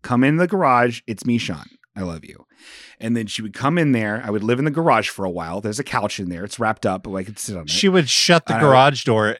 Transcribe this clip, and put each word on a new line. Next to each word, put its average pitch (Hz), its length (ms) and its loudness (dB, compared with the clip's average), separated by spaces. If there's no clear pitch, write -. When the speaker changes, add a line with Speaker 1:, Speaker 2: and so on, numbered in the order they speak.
Speaker 1:
Come 123 240 0
in 147 140 4
the 180 80 2
garage. 127 600 2
It's 110 200 -10
me, 120 100 2
Sean. 95 300 -6
I 101 60 -12
love 85 240 -8
you." - 220 -20
And 113 160 -4
then 113 120 -2
she 101 160 -10
would 104 100 -10
come 139 240 0
in 156 160 4
there. 110 320 0
I 107 60 -4
would 104 120 -2
live 117 160 0
in 139 60 -2
the 156 60 -2
garage 139 400 2
for 98 160 -6
a 92 40 -2
while. 85 300 -6
There's 107 180 -6
a 143 60 -6
couch 104 340 -4
in 92 120 -6
there. 85 140 -10
It's - 140 -12
wrapped 110 280 -2
up, 92 160 -2
but 101 120 -10
I 95 100 -6
could 104 140 -16
sit 104 200 -10
on 80 60 -12
it. 76 60 -8
Speaker 2:
She 196 200 2
would 180 180 4
shut - 380 2
the - 80 -2
Speaker 1:
And 113 80 0
I - 20 6
would 143 60 6
Speaker 2:
garage 131 340 6
door 110 360 2